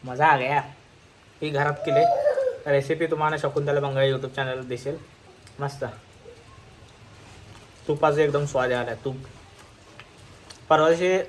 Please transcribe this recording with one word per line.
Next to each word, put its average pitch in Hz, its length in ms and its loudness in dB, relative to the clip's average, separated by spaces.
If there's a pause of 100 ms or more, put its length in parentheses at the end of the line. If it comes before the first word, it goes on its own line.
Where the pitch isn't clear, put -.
मजा 131 220 0
आ 151 100 6
गया. 135 240 0 (840)
ही 151 60 -4
घरात 143 240 0
केले. 679 320 2 (640)
रेसिपी 151 360 2
तुम्हाला 156 300 0
शकुंतला 143 440 -2
बंगाली 135 320 2
YouTube 131 240 -6
चॅनलवर 131 260 -6
दिसेल. 123 340 -8 (640)
मस्त. 135 240 -6 (2000)
तुपाचं 151 320 2
एकदम 147 240 2
स्वाद 127 280 0
आला. 120 220 -2
तूप. 131 220 -6 (1500)
परवा 156 200 6
दिवशी 180 300 4 (100)